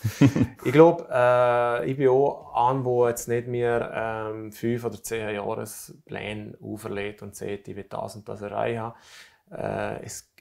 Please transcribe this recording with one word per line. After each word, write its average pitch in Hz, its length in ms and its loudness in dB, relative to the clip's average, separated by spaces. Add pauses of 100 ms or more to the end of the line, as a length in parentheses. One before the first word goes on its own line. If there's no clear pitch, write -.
(640)
Ich 127 80 0
glaub, 165 380 8
äh, 120 800 4
ich 135 60 -4
bin 135 140 4
auch 139 440 2
an, 127 300 2
wo 123 240 4
jetzt 120 180 -4
nicht 120 220 -2
mehr, 120 420 0 (420)
ähm, 110 200 -12
fünf 117 320 -2
oder 107 180 -6
zehn 107 320 -6
Jahrespläne 104 1300 -10
auferlegt 104 600 -8
und 101 120 -16
sagt, 101 320 -10
ich 104 80 -12
will 98 140 -12
das - 260 -8
und 104 140 -16
das 104 120 -12
erreichen. 113 520 -4 (580)
Äh, 104 540 -6
es - 260 -16 (100)